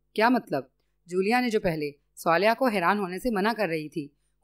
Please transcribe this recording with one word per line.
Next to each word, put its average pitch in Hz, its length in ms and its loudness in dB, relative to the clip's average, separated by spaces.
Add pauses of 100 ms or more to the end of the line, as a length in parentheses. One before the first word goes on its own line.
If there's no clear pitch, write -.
(140)
क्या 220 160 2
मतलब?" 160 400 -2 (380)
जूलिया 190 320 0
ने, 247 100 -2
जो 208 100 0
पहले 160 300 -2 (260)
स्वालिया 185 380 2
को 262 140 0
हैरान 190 300 2
होने 185 200 -6
से 247 120 -4
मना 208 220 0
कर 220 160 -2
रही 156 200 -4
थी, 143 220 -8 (340)